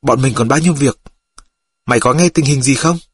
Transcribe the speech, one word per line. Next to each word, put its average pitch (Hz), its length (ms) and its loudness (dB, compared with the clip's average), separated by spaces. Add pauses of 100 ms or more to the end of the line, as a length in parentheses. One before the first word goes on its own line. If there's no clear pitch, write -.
Bọn 127 200 0
mình 131 120 0
còn 113 140 -2
bao 135 120 0
nhiêu 170 140 0
việc. 139 260 -2 (840)
Mày 120 140 0
có 123 140 0
nghe 175 160 2
tình 156 160 -2
hình 139 160 0
gì 131 140 0
không? 165 240 -2 (140)